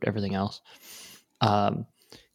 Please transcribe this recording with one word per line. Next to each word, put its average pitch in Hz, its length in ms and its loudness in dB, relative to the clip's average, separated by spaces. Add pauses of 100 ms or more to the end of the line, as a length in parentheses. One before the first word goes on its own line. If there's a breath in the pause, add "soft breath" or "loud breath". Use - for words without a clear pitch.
everything 101 280 -2
else. 98 280 -4 (800 soft breath)
Um, 104 440 2 (480 soft breath)